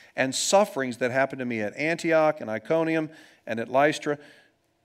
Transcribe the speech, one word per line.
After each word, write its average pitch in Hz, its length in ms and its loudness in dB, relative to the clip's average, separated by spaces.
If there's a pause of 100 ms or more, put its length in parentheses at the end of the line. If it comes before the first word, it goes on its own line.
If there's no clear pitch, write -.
(140)
and 131 200 -2
sufferings 143 640 2
that 127 120 0
happened 135 280 0
to 131 80 -6
me 117 140 -2
at 104 160 -4
Antioch 160 640 2
and 110 100 -8
Iconium 160 600 0 (360)
and 113 120 -4
at 113 120 -6
Lystra, 147 480 2 (640)